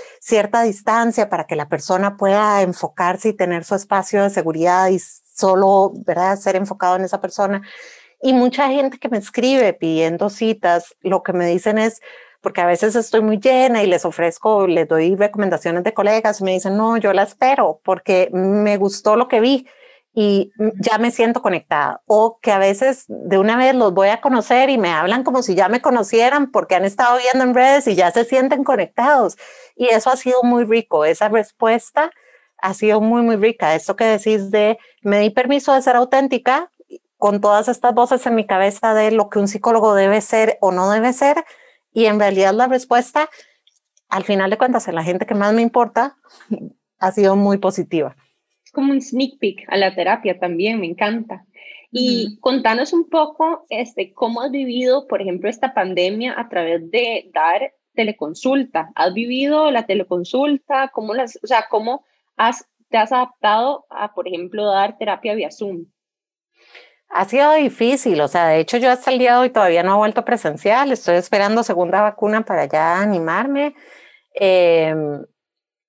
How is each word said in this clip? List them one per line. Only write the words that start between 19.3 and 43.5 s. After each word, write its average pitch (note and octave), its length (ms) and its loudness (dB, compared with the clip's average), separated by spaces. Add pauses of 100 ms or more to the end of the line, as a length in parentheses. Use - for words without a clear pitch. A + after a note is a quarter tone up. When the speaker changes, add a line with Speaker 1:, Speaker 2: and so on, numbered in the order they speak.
Speaker 1:
vi". B3+ 260 0 (500)
Y, G3+ 400 0
mm, G#3+ 120 -2 (100)
ya G#3+ 180 0
me A#3 140 0
siento A#3 300 0
conectada, D#3+ 640 -2
o A3 360 2
que A3 120 0
a G3 60 2
veces G3 500 0
de F#3+ 280 -2
una A3 200 2
vez C4 180 4
los A3 180 2
voy G3 160 2
a A3+ 120 0
conocer B3+ 480 2
y C4+ 80 0
me F#3+ 120 0
hablan F3+ 340 0
como B3+ 200 -2
si G3 120 -2
ya F#3 140 4
me B3 120 -2
conocieran B3+ 720 2
porque F#3 240 0
han F#3 100 2
estado A#3+ 340 2
viendo B3+ 240 2
en B3+ 100 2
redes C4+ 340 4
y G#3 80 2
ya F3 160 2
se A#3 140 2
sienten C4 380 0
conectados. A#3+ 760 0 (380)
Y B3 140 -2
eso A3+ 200 2
ha B3+ 60 2
sido B3+ 280 0
muy A#3+ 200 2
rico, G#3+ 420 0
esa E3 240 0
respuesta A3+ 800 -2 (480)
ha F#3+ 140 -6
sido G#3 280 0
muy, A3+ 220 2
muy A#3 120 2
rica. G3 400 0
Esto F3 220 -4
que A#3 80 0
decís G#3+ 460 0
de, G#3+ 260 2 (240)
me G3+ 180 0
di G#3+ 120 2
permiso C4+ 420 0
de C4 80 2
ser B3 160 2
auténtica C4 720 0 (460)
con G#3 240 0
todas G#3 260 2
estas B3 260 0
voces B3 320 2
en A#3 100 0
mi G#3+ 100 0
cabeza G3+ 480 0
de G#3+ 180 2
lo G#3 180 2
que G#3+ 100 -2
un G3+ 100 0
psicólogo G#3+ 460 2
debe G3 260 4
ser A3 400 0
o F#3+ 100 2
no F3+ 200 0
debe A3+ 220 2
ser, D4 300 2 (480)
y A3+ 140 2
en G#3+ 140 2
realidad G3 340 2
la A#3+ 140 2
respuesta, B3+ 640 -2 (800)